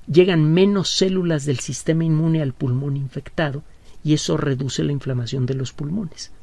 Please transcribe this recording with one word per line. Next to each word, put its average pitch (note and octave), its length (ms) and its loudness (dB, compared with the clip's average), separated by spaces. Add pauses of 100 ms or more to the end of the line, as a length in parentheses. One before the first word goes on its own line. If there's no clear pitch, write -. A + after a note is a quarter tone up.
llegan D#3+ 480 4
menos G3 360 4
células F3 560 0
del C3+ 140 0
sistema D#3+ 440 -2
inmune D#3+ 380 2
al C3 120 -2
pulmón C#3 440 -2
infectado C#3+ 640 -6 (400)
y D3+ 120 4
eso D#3 200 0
reduce C#3 480 -2
la D3 80 0
inflamación C3 540 -4
de C3+ 80 -2
los C3 180 -6
pulmones, E3 600 -8 (120)